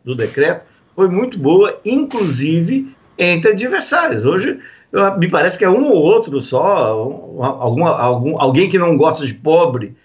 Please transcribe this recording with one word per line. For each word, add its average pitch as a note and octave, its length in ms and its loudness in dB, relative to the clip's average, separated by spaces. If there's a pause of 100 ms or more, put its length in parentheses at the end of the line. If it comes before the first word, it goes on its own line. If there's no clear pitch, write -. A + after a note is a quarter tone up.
do B2+ 120 -8
decreto C#3 460 -2 (340)
foi F#3+ 120 2
muito G#3 300 -2
boa, F3 460 2
inclusive G3+ 1080 -2 (240)
entre F3 360 2
adversários. B3+ 720 -2
Hoje, F#3 340 0 (320)
eu, G3 280 0
me E3+ 100 0
parece E3+ 280 0
que G#3+ 80 0
é F#3 60 4
um B3 140 4
ou B3+ 120 4
outro D#3+ 440 2
só, B2+ 680 0
um, A#2 360 -10
alguma, C3+ 460 -2
algum, B2 500 -2
alguém C#3 280 2
que F#3+ 100 0
não E3+ 180 2
gosta D#3 280 2
de A2 100 -6
pobre D3 600 0 (100)